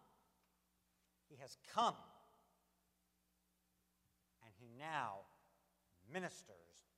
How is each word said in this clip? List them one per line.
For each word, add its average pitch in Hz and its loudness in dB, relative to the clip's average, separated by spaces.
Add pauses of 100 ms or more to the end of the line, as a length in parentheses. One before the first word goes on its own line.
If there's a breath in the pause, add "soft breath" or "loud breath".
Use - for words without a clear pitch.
(1300)
he 147 -18
has 131 -12 (160)
come, 214 8 (2500)
and 113 -20
he 123 -16 (100)
now 131 0 (920)
ministers 104 -6 (120)